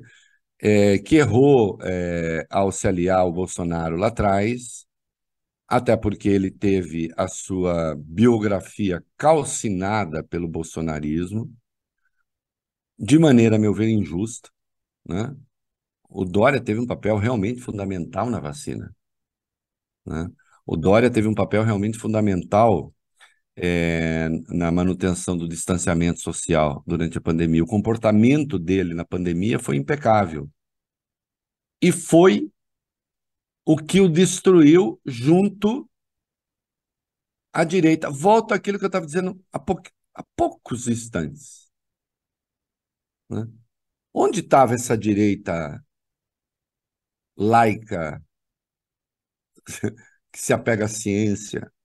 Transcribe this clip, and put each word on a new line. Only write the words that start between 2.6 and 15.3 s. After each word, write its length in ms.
se 160
aliar 320
ao 120
Bolsonaro 640
lá 120
atrás, 800
até 280
porque 320
ele 200
teve 680
a 100
sua 680
biografia 1080
calcinada 1040
pelo 240
bolsonarismo, 1080
de 220
maneira, 380
a 20
meu 140
ver, 160
injusta, 600
né? 300